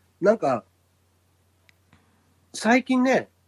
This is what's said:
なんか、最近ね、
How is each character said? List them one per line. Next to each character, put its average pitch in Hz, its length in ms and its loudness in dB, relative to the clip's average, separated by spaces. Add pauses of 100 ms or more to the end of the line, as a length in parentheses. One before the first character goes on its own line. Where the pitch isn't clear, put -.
(200)
な 196 140 4
ん 220 40 -4
か、 120 260 -2 (1900)
最 240 320 0
近 254 180 -2
ね、 254 280 -2 (180)